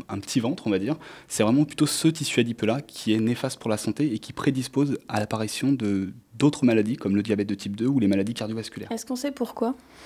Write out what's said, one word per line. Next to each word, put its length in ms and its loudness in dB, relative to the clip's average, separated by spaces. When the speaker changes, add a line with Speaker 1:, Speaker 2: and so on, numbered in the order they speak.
Speaker 1:
un 100 -6
petit 220 -2
ventre, 260 -2
on 40 0
va 100 2
dire, 160 -2
c'est 160 2
vraiment 200 6
plutôt 220 0
ce 220 2
tissu 320 0
adipeux-là 420 0
qui 320 -2
est 60 2
néfaste 400 0
pour 100 -2
la 60 2
santé 360 -2
et 60 -2
qui 140 -16
prédispose 680 0
à 120 -2
l'apparition 520 -2
de, 400 0
d'autres 280 4
maladies 320 4
comme 180 0
le 80 4
diabète 260 0
de 60 -4
type 220 -6
deux 100 -2
ou 140 2
les 80 6
maladies 260 2
cardiovasculaires. 560 -8
Speaker 2:
Est-ce 160 -8
qu'on 100 -6
sait 140 -4
pourquoi ? 460 -4